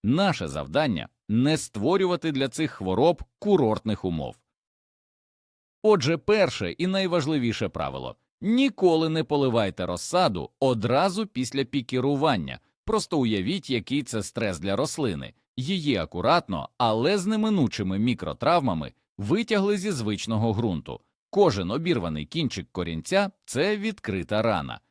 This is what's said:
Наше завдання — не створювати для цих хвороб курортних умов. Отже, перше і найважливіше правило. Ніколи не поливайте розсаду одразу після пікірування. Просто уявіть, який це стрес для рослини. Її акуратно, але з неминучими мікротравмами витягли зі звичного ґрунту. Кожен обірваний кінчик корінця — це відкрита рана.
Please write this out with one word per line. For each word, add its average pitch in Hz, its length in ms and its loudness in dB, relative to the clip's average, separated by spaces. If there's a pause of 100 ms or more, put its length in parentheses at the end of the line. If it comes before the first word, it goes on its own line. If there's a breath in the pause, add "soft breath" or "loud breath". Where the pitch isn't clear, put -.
Наше 143 440 2
завдання — 76 600 -2 (200)
не 131 280 4
створювати 175 760 0
для 135 160 0
цих 156 220 -2
хвороб 110 520 2 (160)
курортних 110 640 2
умов. 76 320 -4 (1500)
Отже, 170 340 4
перше 160 560 2
і 170 140 -2
найважливіше 156 840 0
правило. 67 480 -6 (240)
Ніколи 190 680 4
не 156 160 0
поливайте 117 600 0
розсаду 90 640 0 (100)
одразу 135 680 2
після 127 380 -4
пікірування. 127 960 0 (260)
Просто 202 340 -2
уявіть, 117 520 0
який 127 320 -2
це 110 200 -6
стрес 101 360 -4
для 98 180 -2
рослини. 107 580 -4 (220)
Її 147 400 -2
акуратно, 87 720 0 (100)
але 120 400 2
з 180 80 -4
неминучими 180 720 0
мікротравмами 113 960 0 (260)
витягли 202 600 0
зі 196 120 -4
звичного 110 600 -2
ґрунту. 95 480 -4 (300)
Кожен 104 400 4
обірваний 101 560 -2
кінчик 131 460 -6
корінця — 90 580 -2 (140)
це 190 320 -2
відкрита 110 680 -4
рана. 76 380 -2 (100)